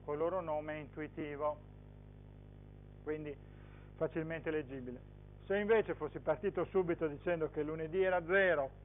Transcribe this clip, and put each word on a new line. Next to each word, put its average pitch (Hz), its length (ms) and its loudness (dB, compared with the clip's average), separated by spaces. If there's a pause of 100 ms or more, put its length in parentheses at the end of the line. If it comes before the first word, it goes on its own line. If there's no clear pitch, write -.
Col 147 140 -2
loro 170 240 2
nome 156 380 -2
intuitivo, 151 760 -4 (1500)
quindi 151 300 -4 (640)
facilmente 160 560 -2
leggibile. 131 480 -2 (460)
Se 196 120 4
invece 208 380 6
fossi 151 240 -4
partito 160 460 2
subito 170 420 4
dicendo 156 420 0
che 151 140 0
lunedì 160 400 0
era 185 220 6
zero 175 600 6